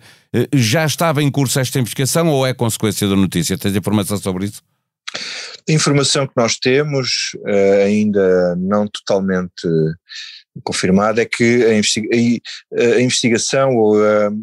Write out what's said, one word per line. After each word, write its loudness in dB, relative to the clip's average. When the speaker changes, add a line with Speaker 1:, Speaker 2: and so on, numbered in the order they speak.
Speaker 1:
Eh, 0
já 2
estava 0
em 2
curso -2
esta -2
investigação -2
ou 2
é 0
consequência -2
da 2
notícia? 0
Tens -2
informação -2
sobre -6
isso? -12
Speaker 2:
A -2
informação 0
que -20
nós 0
temos, 0
eh, 4
ainda 2
não 0
totalmente -4
confirmado 0
é -2
que 2
a 4
investi-, 0
a, -2
a 2
investigação 0
ou 4
a, 2